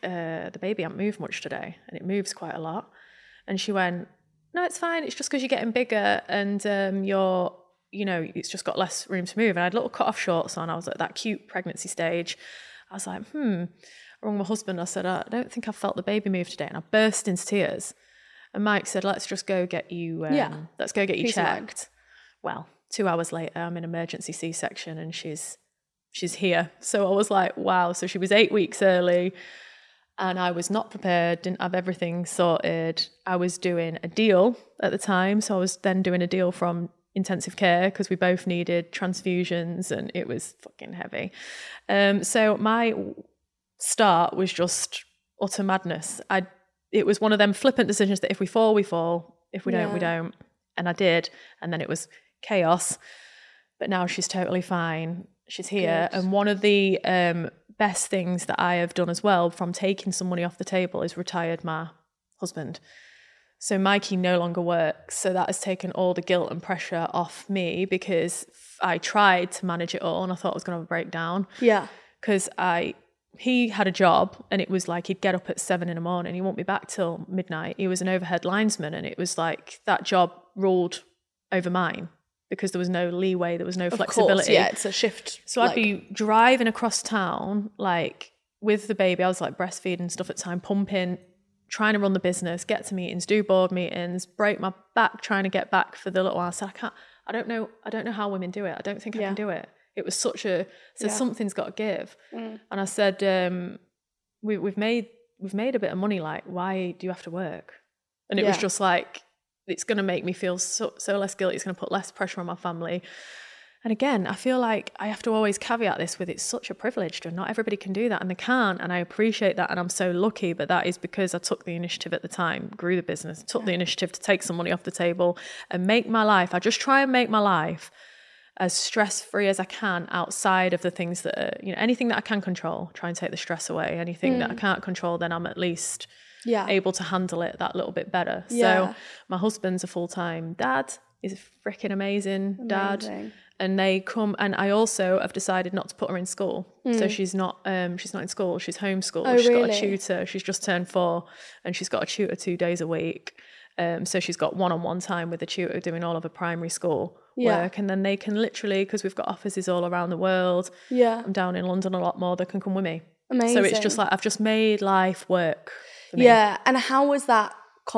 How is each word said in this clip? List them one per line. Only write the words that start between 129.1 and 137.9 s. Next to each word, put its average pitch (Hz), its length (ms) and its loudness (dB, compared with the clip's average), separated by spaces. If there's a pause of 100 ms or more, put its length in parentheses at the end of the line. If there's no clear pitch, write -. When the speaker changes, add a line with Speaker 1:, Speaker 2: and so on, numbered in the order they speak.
Speaker 1:
as 196 100 2
I 185 60 -2
can 185 460 -2
outside 185 640 2
of 170 80 -2
the 180 80 0
things 175 320 -4
that - 160 -4
are, - 260 -2
you 190 80 -4
know, - 80 -4
anything 240 280 2
that - 100 2
I - 20 0
can 208 200 -2
control, 175 540 -4
try 175 140 -6
and 170 80 -6
take - 140 -4
the - 60 -8
stress - 340 -6
away. 165 280 -2
Anything 175 420 0
that 240 100 -2
I 233 40 -6
Speaker 2:
Mm. 233 40 -10
Speaker 1:
can't 190 240 0
control, 175 360 -4
then 170 140 -2
I'm 170 140 -4
at - 100 -8
least - 500 -4 (380)
Speaker 2:
Yeah. 220 240 0
Speaker 1:
able 190 240 2
to 185 120 -4
handle 175 380 -2
it - 160 -4
that - 160 -4
little - 180 -4